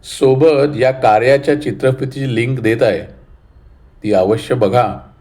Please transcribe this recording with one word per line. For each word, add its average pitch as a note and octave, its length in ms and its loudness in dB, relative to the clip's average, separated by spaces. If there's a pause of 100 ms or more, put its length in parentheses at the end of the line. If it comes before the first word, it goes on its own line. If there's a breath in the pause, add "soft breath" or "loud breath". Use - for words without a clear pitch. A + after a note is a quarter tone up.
सोबत C#3+ 720 2
या B2+ 140 2
कार्याच्या C3 720 2
चित्रफितीची C3 720 -4
लिंक A#2+ 260 -2
देत A2+ 220 0
आहे, G2+ 180 0 (1000)
ती G#2 100 -2
अवश्य G2+ 420 0
बघा. A2+ 440 0 (220)